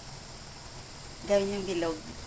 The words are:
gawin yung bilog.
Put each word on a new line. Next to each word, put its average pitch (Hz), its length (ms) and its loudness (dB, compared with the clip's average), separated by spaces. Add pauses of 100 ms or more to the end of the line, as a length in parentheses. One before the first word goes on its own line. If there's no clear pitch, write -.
(1300)
gawin 202 240 8
yung 196 160 0
bilog. 165 300 4 (280)